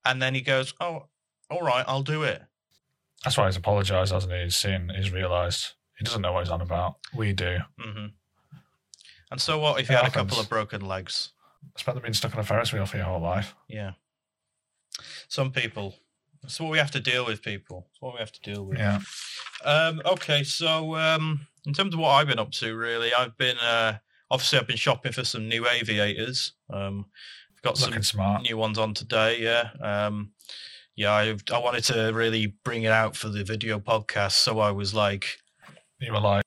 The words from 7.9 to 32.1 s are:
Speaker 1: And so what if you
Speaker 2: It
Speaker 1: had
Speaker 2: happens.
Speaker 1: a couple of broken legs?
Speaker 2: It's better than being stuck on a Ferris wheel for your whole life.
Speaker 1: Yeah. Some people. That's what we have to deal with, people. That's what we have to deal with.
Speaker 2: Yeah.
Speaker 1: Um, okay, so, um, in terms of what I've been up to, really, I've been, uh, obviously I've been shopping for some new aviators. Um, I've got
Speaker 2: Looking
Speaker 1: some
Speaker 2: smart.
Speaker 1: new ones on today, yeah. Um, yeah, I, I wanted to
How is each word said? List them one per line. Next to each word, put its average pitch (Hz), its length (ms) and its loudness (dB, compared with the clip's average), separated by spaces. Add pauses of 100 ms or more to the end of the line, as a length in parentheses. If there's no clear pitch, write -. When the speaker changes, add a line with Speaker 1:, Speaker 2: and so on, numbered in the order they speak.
Speaker 1:
And 135 100 -6
so 156 180 0
what 151 220 4
if 123 80 -2
you 135 60 6
Speaker 2:
It - 20 10
Speaker 1:
had 123 80 8
Speaker 2:
happens. 131 100 0
Speaker 1:
a 120 40 4 (100)
couple 117 120 0
of 104 80 -4
broken 107 320 -2
legs? 95 520 -6 (400)
Speaker 2:
It's - 100 -12
better 123 120 -2
than 123 80 -8
being 117 100 -4
stuck 110 200 -2
on 110 60 -4
a 104 40 0
Ferris 110 280 2
wheel 101 140 0
for - 120 -8
your 98 80 -2
whole 90 140 -2
life. 90 340 -2 (140)
Speaker 1:
Yeah. 104 240 -10 (1400)
Some 131 240 -2
people. 110 440 -4 (460)
That's - 180 -12
what 160 120 -4
we 156 60 2
have 143 140 4
to 127 100 -2
deal 123 240 0
with, 107 160 -4
people. 95 500 -10
That's - 100 -20
what 127 120 -10
we 120 80 -12
have 107 100 -8
to - 100 -20
deal 101 240 -8
with. 131 120 -6
Speaker 2:
Yeah. 101 240 2 (640)
Speaker 1:
Um, 160 400 4
okay, 156 400 2
so, 160 500 0
um, 156 460 2 (240)
in 143 80 -2
terms 196 200 0
of 165 60 -2
what 156 120 4
I've 147 160 8
been 120 120 2
up 104 140 -2
to, 113 240 -4
really, 117 360 0
I've 123 240 2
been, 127 200 2
uh, 117 400 2 (340)
obviously 131 260 2
I've 117 100 2
been 117 100 -2
shopping 123 340 0
for 120 140 -4
some 110 240 -4
new 117 180 0
aviators. 110 880 0 (160)
Um, 101 380 -6 (500)
I've - 40 -20
got 120 200 -2
Speaker 2:
Looking 120 140 0
Speaker 1:
some 107 80 -2
Speaker 2:
smart. 101 400 0
Speaker 1:
new 117 120 -2
ones 110 220 -2
on 110 160 -2
today, 113 480 0
yeah. 117 300 0 (100)
Um, 104 500 -2 (640)
yeah, 104 160 2
I, 107 240 4 (180)
I 120 60 2
wanted 120 260 0
to 113 280 2